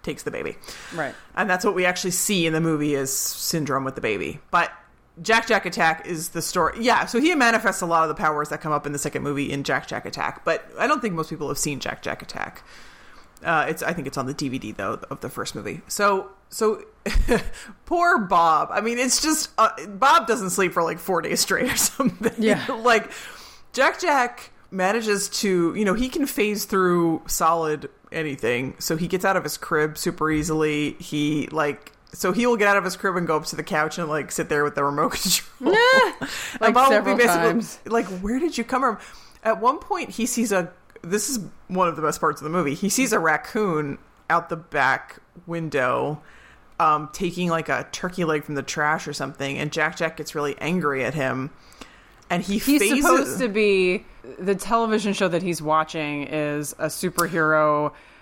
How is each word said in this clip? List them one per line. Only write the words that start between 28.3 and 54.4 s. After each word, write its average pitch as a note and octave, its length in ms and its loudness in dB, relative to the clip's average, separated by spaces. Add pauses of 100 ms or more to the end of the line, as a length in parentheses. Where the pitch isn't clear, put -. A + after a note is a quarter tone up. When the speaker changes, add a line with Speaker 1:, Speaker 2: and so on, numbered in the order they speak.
Speaker 1:
So - 160 -2
he E3+ 120 -2
gets F#3 180 0
out F#3+ 120 2
of D#3 60 0
his D3+ 140 -6
crib D#3 400 0
super E3 340 -2
easily. D3+ 680 0
He, D3+ 520 -2
like, D3 420 -4 (200)
so F#3 180 0
he A#3 140 2
will A#3+ 120 4
get G3+ 100 4
out G3+ 100 6
of F#3 60 2
his F3+ 120 -4
crib F#3+ 200 -2
and F3 100 0
go D#3+ 120 2
up D3+ 80 -2
to - 100 -6
the D3+ 80 -6
couch D#3 340 -2
and, E3+ 100 -4
like, D3 240 -4
sit - 180 -4
there D3 140 2
with D3 120 0
the D3 80 0
remote C#3+ 300 0
<laughs> - 80 -6
control. - 520 0
Speaker 2:
Yeah. A#4+ 380 6 (100)
Speaker 1:
And - 80 -8 (320)
Speaker 2:
Like, A3 140 4
Speaker 1:
Bob C4+ 140 8
will G#3+ 80 6
Speaker 2:
several G3 200 2
Speaker 1:
be A#3+ 60 4
basically E3+ 300 4
Speaker 2:
times. A3 320 -4
Speaker 1:
like, A3+ 200 0
"Where G3 340 -4
did E4 180 -2
you A3+ 60 -2
come B3+ 180 -2
from?" A#3 160 0 (460)
At A3 160 2
one B3+ 200 2
point, E4+ 320 -4
he A#3 160 -2
sees A#3 240 0
a, F3+ 200 2 (300)
this G3 280 -2
is B3+ 100 -2 (280)
one F3+ 200 2
of D#3+ 80 -2
the D#3 60 -8
best D#3 180 0
parts D3+ 220 0
of - 20 -10
the D3+ 80 -6
movie. D#3 240 0
He G3 140 -2
sees C4 220 2
a F3+ 80 2
raccoon D#3+ 800 0 (320)
out E3 200 2
the E3+ 80 -4
back C3+ 600 0 (300)
window, C#3+ 720 0 (580)
um, D3+ 340 2
taking, F3 360 -2
like, D#3+ 200 -2
a - 220 -2
turkey F3+ 320 -6
leg D#3 200 0
from D3+ 120 -8
the C#3 60 -2
trash D#3 460 -2
or D3 60 -8
something, C#3 440 -6
and D3+ 140 -4
Jack D#3+ 260 -2
Jack D#3+ 200 -4
gets D3+ 180 -12
really D3 240 -2
angry D3 440 -2
at B2+ 100 -2
him. C3 360 -4 (800)
And F3 140 -2
he G3+ 160 -2
Speaker 2:
He's C#4+ 220 4
Speaker 1:
phases D4+ 220 2
Speaker 2:
supposed D#4+ 360 4
to B3+ 100 0
be, G3 560 2 (340)
the F#3+ 160 0